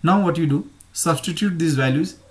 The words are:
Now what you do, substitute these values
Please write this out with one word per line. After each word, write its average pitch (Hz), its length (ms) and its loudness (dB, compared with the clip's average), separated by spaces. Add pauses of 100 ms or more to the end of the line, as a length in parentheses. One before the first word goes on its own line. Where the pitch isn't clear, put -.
Now 190 200 4
what 160 140 0
you 165 80 0
do, 143 240 0 (220)
substitute 170 640 -2
these 160 180 0
values 139 420 0 (140)